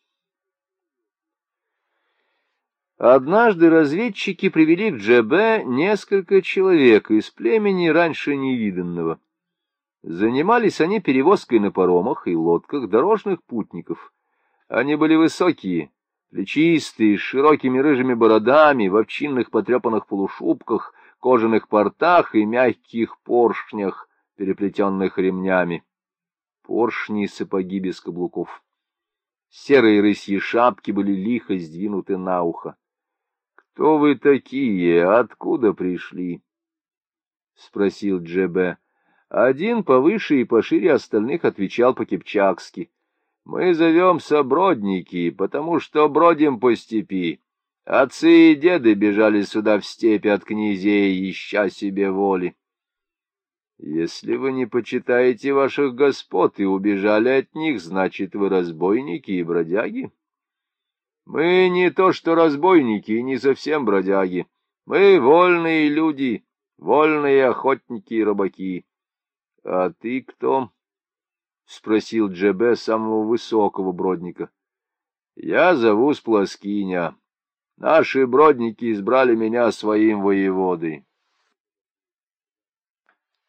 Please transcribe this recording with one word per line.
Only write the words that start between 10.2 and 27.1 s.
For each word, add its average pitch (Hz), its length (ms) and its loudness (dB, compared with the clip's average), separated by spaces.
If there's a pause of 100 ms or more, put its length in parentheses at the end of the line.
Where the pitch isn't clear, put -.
они 185 220 0
перевозкой 135 580 2
на 101 100 0
паромах 92 600 0
и 87 60 -2
лодках 85 520 -2
дорожных 180 560 -2
путников. - 680 -10 (560)
Они 139 260 0
были 160 200 2
высокие, 143 760 0 (380)
плечистые, 113 880 0
с - 20 -6
широкими 135 600 0
рыжими 131 340 0
бородами, 113 720 4
в 92 80 -2
овчинных 123 560 -2
потрепанных 113 560 -2
полушубках, 107 880 -6 (260)
кожаных 113 500 0
портах 143 680 0
и 110 80 4
мягких 113 760 -2
поршнях, 107 880 -4 (260)
переплетенных 95 840 -4
ремнями. 92 680 -2 (800)
Поршни 104 600 -4